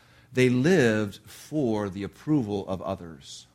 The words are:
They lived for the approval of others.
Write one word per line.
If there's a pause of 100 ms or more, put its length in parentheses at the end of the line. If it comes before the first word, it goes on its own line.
(320)
They
lived
for
the
approval
of
others.